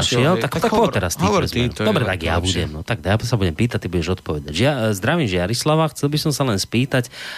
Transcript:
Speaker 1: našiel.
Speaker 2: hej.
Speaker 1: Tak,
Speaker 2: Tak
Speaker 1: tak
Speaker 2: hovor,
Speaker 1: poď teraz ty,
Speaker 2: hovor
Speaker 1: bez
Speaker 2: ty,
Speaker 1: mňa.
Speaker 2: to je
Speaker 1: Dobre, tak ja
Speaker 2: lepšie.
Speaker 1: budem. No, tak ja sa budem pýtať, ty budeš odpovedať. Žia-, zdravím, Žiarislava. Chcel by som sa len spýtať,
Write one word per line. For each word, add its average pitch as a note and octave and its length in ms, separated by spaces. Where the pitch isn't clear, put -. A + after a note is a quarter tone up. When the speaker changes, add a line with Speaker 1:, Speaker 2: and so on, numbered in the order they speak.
Speaker 1:
našiel. D3 120
Speaker 2:
hej. A#2 140
Speaker 1:
Tak, - 60
Speaker 2:
Tak E3 100
Speaker 1:
tak A#3 80
Speaker 2:
hovor, A3 160
Speaker 1:
poď F3+ 80
teraz F2+ 200
ty, D3+ 100
Speaker 2:
hovor G3 180
Speaker 1:
bez F2 80
Speaker 2:
ty, A#2+ 100
Speaker 1:
mňa. A#2 140
Speaker 2:
to - 80
je G#2+ 60
Speaker 1:
Dobre, E3 160
tak F#2 160
ja E2 160
Speaker 2:
lepšie. E2+ 100
Speaker 1:
budem. D2+ 80
No, D#2 120
tak G#2 180
ja F#2 200
sa A#2 140
budem F#2+ 200
pýtať, A2+ 260
ty - 80
budeš E2+ 240
odpovedať. D2+ 400
Žia-, C3 260
zdravím, B2 340
Žiarislava. A#2 640
Chcel - 200
by D3 120
som D#3+ 100
sa C#3 140
len A#2+ 120
spýtať, B2 540